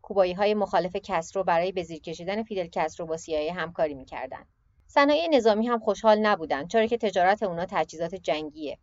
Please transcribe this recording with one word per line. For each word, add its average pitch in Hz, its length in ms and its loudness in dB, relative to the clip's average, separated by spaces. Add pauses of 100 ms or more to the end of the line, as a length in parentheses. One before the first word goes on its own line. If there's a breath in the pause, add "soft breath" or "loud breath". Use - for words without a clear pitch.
کوبایی‌های 196 520 2
مخالف 180 500 0
کسترو 190 400 -4
برای 180 280 2
به 180 120 -4
زیر 165 180 -12
کشیدن 180 420 -6
فیدل 190 240 -6
کسترو 170 380 -4
با 160 120 -4
سی 165 180 -6
آی 151 60 0
اِی 156 80 -2
همکاری 165 440 -4
می‌کردن. 131 520 -12 (420)
صنایع 294 400 4
نظامی 226 400 4
هم 240 120 0
خوشحال 214 400 4
نبودن، 160 480 0
چرا 226 180 2
که 226 120 -2
تجارت 196 460 2
اونا 175 260 -4
تجهیزات 165 460 -4
جنگیه. 156 680 -6